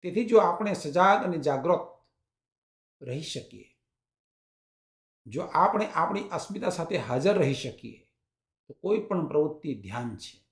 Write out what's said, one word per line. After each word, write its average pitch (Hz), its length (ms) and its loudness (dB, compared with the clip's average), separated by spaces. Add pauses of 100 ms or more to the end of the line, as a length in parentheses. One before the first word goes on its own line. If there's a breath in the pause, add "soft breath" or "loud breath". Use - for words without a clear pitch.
તેથી 185 220 0
જો 220 140 8
આપણે 196 360 2
સજાગ 180 500 4
અને 170 140 -2
જાગૃત 143 420 0 (1200)
રહી 135 200 -8
શકીએ, - 560 -14 (1500)
જો 123 160 -8
આપણે 202 440 2
આપણી 196 420 -2
અસ્મિતા - 400 -6
સાથે 170 280 -4
હાજર 135 420 2
રહી 139 160 2
શકીએ, - 560 -12 (580)
તો - 60 -18
કોઈ 208 240 -2
પણ 175 280 -2
પ્રવૃત્તિ 151 480 -2
ધ્યાન 107 420 -8
છે. - 360 -18